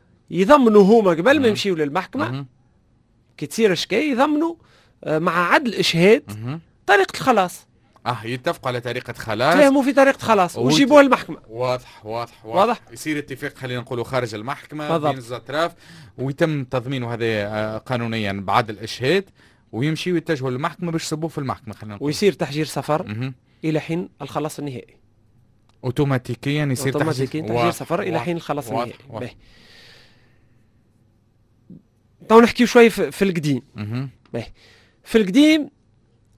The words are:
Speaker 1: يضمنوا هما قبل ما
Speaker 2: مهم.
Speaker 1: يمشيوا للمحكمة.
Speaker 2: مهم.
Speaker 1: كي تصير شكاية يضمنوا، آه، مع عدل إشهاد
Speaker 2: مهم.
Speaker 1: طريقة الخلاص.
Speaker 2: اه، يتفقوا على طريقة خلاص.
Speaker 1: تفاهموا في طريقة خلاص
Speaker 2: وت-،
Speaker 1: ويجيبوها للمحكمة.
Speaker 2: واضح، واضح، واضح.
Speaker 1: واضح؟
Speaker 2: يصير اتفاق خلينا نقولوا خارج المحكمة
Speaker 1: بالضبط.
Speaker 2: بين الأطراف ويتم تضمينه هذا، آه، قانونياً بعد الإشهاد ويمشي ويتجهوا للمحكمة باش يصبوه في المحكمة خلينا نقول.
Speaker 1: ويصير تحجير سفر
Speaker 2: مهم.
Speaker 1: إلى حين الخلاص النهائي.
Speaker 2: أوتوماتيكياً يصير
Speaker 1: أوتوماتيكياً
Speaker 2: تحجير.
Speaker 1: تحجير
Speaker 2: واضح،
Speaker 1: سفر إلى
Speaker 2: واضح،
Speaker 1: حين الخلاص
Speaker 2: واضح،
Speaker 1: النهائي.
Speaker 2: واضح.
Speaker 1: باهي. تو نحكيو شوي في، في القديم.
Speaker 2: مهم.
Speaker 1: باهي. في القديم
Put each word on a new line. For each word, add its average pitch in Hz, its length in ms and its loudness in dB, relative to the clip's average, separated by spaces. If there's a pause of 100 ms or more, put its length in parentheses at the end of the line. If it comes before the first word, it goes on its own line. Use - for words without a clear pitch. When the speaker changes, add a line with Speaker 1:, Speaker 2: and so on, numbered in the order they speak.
(300)
Speaker 1:
يضمنوا 208 540 6
هما 202 280 6
قبل 165 120 0
ما 262 100 6
Speaker 2:
مهم. 294 120 2
Speaker 1:
يمشيوا 202 300 0
للمحكمة. 160 560 -4
Speaker 2:
مهم. 135 160 -10 (920)
Speaker 1:
كي 151 80 -10
تصير 208 300 2
شكاية 277 360 -2
يضمنوا، 294 440 0 (480)
آه، 156 160 -2
مع 175 340 0
عدل 269 200 2
إشهاد 196 540 2
Speaker 2:
مهم. 120 340 -10 (240)
Speaker 1:
طريقة 392 300 2
الخلاص. 202 520 0 (380)
Speaker 2:
اه، 117 200 -4
يتفقوا 131 420 -6
على 123 120 -4
طريقة 120 340 -8
خلاص. 117 400 0
Speaker 1:
تفاهموا 277 300 6
في 269 100 -2
طريقة 269 240 4
خلاص 196 400 0
Speaker 2:
وت-، 117 80 -2
Speaker 1:
ويجيبوها 262 380 6
للمحكمة. 247 340 -2 (120)
Speaker 2:
واضح، 123 560 -6
واضح، 113 400 -12
واضح. 175 240 2
Speaker 1:
واضح؟ 233 120 -4 (100)
Speaker 2:
يصير 147 260 -6
اتفاق 143 400 -10
خلينا 123 240 -8
نقولوا 120 220 -6
خارج 120 320 -4
المحكمة 143 540 -10
Speaker 1:
بالضبط. 151 260 0
Speaker 2:
بين 131 80 -14
الأطراف 131 480 -6 (460)
ويتم 143 460 -2
تضمينه 123 500 -6
هذا، 117 120 -4
آه، 107 520 -2
قانونياً 113 540 -4
بعد 101 380 0
الإشهاد 127 600 -4 (420)
ويمشي 151 400 -4
ويتجهوا 151 400 -2
للمحكمة 160 400 -6
باش 165 120 -4
يصبوه 156 260 -6
في - 80 -16
المحكمة 120 360 -8
خلينا 107 220 -14
نقول. 139 100 -8
Speaker 1:
ويصير 151 280 0
تحجير 147 320 -6
سفر 151 420 -4
Speaker 2:
مهم. 127 260 -8 (300)
Speaker 1:
إلى 156 160 -2
حين 165 300 -6 (120)
الخلاص 147 380 -8
النهائي. 139 380 -12 (880)
Speaker 2:
أوتوماتيكياً 139 800 -2
يصير 131 280 -2
Speaker 1:
أوتوماتيكياً 143 320 -2
Speaker 2:
تحجير. 156 220 -6
Speaker 1:
تحجير 120 180 0
Speaker 2:
واضح، 117 100 0
Speaker 1:
سفر 165 260 -4
إلى 196 100 -6
Speaker 2:
واضح، 127 140 -2
Speaker 1:
حين 170 120 -4
الخلاص 143 300 -4
Speaker 2:
واضح، 113 140 -4
Speaker 1:
النهائي. 120 280 -10
Speaker 2:
واضح. 110 100 -12
Speaker 1:
باهي. 120 160 -10 (3000)
تو 226 120 10
نحكيو 233 260 4
شوي 233 220 8
في، 160 220 -2
في - 100 -6
القديم. 156 400 0 (140)
Speaker 2:
مهم. 117 340 -8 (240)
Speaker 1:
باهي. 120 180 -10 (520)
في - 140 2
القديم 285 520 4 (680)